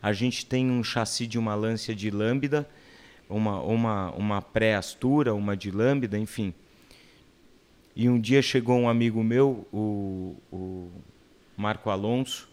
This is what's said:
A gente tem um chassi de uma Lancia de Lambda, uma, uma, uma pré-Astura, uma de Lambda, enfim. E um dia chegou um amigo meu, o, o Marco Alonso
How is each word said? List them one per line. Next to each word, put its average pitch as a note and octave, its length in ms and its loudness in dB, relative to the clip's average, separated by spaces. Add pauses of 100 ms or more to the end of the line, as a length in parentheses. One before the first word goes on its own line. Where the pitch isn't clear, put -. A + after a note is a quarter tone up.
A G#2 140 0
gente A#2+ 320 -2
tem B2+ 240 0
um B2 120 0
chassi A#2 440 -2
de A2+ 120 -4
uma A2 160 0
Lancia A2 400 -2
de G#2 160 -4
Lambda, C3+ 560 0 (600)
uma, G#2 320 -2
uma, G#2 520 0
uma G2+ 280 -2
pré-Astura, A2 920 2
uma G2+ 200 -2
de G2 160 -6
Lambda, A2+ 480 2
enfim. G#2+ 360 -4 (1400)
E A#2+ 120 4
um B2 120 4
dia B2+ 220 4
chegou B2 340 2
um A#2+ 120 4
amigo A#2 340 2
meu, A#2+ 500 2
o, G2 640 -4 (140)
o F#2 400 -10 (680)
Marco G#2+ 340 -2
Alonso A2 640 -2